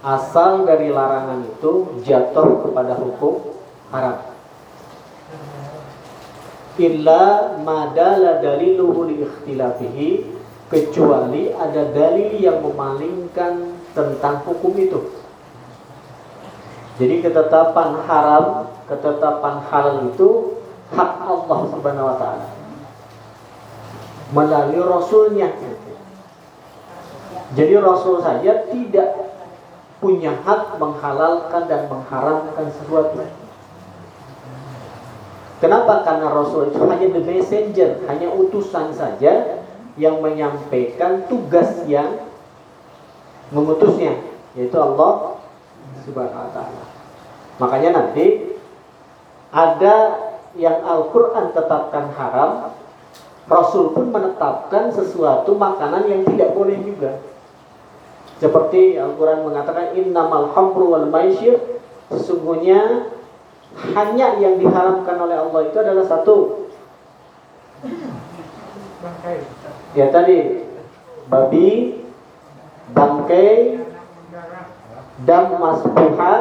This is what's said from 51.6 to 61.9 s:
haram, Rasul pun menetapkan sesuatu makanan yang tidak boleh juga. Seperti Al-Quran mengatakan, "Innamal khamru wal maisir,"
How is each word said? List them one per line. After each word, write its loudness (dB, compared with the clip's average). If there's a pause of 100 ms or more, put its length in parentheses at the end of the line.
haram, -2 (720)
Rasul 2
pun -2
menetapkan -2
sesuatu 0
makanan -2
yang 0
tidak 2
boleh 0
juga. -6 (1300)
Seperti 4
Al-Quran 0
mengatakan, -4
"Innamal 0
khamru 2
wal 2
maisir," 2 (560)